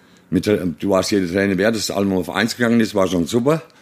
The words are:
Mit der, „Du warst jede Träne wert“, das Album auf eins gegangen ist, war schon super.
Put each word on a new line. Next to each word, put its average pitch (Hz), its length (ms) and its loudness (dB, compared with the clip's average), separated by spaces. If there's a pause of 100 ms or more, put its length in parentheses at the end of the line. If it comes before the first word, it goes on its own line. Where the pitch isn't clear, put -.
(280)
Mit 87 180 -2
der, 95 200 2
„Du 90 240 -4
warst 95 200 2
jede 95 200 0
Träne 98 260 0
wert“, 107 200 2
das 95 140 -6
Album 98 280 0
auf 87 100 -4
eins 104 280 -2
gegangen 117 240 2
ist, 104 140 -2
war 95 140 2
schon 85 180 0
super. 120 360 0 (200)